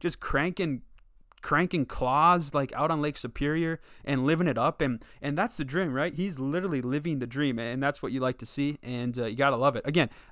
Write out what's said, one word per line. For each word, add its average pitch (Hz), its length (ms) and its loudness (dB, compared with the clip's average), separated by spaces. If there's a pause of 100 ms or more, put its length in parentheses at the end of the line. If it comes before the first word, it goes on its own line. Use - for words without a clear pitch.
just - 180 -2
cranking, 156 640 -2 (580)
cranking 160 460 2
claws, 151 680 4
like, 139 180 0
out 151 180 0
on 156 120 0
Lake 147 140 -2
Superior 156 640 -2 (240)
and 131 220 2
living 165 220 4
it 113 100 0
up. 139 220 0
And, 123 240 0 (160)
and 143 160 -4
that's 214 200 -2
the 151 80 -2
dream, 151 280 -2
right? 147 220 -2
He's 175 240 -4
literally 147 440 -2
living 147 360 -2
the 127 80 -4
dream, 131 320 0
and 120 240 -4
that's 143 200 0
what 117 100 -4
you 131 80 -2
like 127 180 0
to 117 80 -12
see, 143 360 -2
and, 120 360 -4
uh, 117 80 0
you 107 100 -4
gotta 139 200 2
love 127 200 2
it. 110 80 -4
Again, 147 260 2 (220)